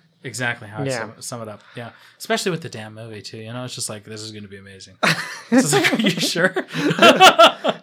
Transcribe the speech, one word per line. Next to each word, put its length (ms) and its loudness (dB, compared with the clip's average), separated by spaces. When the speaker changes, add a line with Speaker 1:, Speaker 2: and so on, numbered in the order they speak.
Speaker 1:
exactly 460 -6
how 140 -8
I 40 -4
Speaker 2:
Yeah. 120 -2
Speaker 1:
sum, 220 -8
sum 220 -12
it 60 -12
up. 140 -16
Yeah. 140 -12
Especially 320 -2
with 120 -2
the 60 -12
damn 260 -14
movie 280 -14
too. 160 -16
You 160 -14
know, 100 -10
it's 100 -12
just 140 -8
like, 160 -12
this 180 -14
is 100 -14
gonna 160 -16
be 100 -18
amazing. 440 -20
Speaker 2:
<laughs> 40 2
Speaker 1:
It's 200 4
just 20 0
like, 260 2
are 40 0
you 80 2
sure? 440 0
<laughs> 400 8